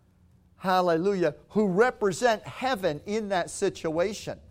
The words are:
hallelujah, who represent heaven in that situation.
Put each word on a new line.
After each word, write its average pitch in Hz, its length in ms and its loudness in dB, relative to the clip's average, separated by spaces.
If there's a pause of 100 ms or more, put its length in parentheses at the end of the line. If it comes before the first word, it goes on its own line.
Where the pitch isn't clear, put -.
(560)
hallelujah, 180 800 2 (140)
who 208 180 2
represent 220 760 2
heaven 190 640 -2
in 208 220 -4
that 175 220 -2
situation. 175 880 -4 (100)